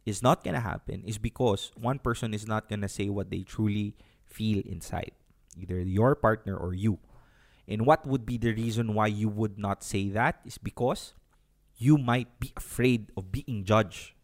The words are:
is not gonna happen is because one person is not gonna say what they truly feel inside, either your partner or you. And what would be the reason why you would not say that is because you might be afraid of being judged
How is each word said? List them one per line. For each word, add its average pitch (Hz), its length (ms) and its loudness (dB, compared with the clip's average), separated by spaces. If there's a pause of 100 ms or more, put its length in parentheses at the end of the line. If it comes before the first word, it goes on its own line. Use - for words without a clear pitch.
is 104 160 -2
not 139 160 4
gonna 139 240 -2
happen - 400 -6
is 107 160 -6
because 117 560 0
one 123 240 -2
person 117 320 -4
is 107 160 -6
not 107 160 -2
gonna 104 240 -6
say 101 240 -4
what 98 160 -6
they 92 160 -6
truly 104 480 -2 (320)
feel 107 400 -2
inside, - 480 -8 (400)
either 90 320 -6
your 107 320 4
partner 110 400 0
or 90 160 -4
you. 98 240 0 (720)
And 107 160 -2
what 151 240 4
would 131 160 0
be 117 160 -4
the 113 160 2
reason 113 400 0
why 107 160 4
you 107 160 0
would 104 320 -2
not 98 240 -4
say 98 320 -2
that 131 320 0
is - 80 -14
because - 560 -4 (640)
you 147 220 8
might 123 420 0
be - 160 -8
afraid 120 640 0
of 92 80 -8
being 104 400 -6
judged 107 560 2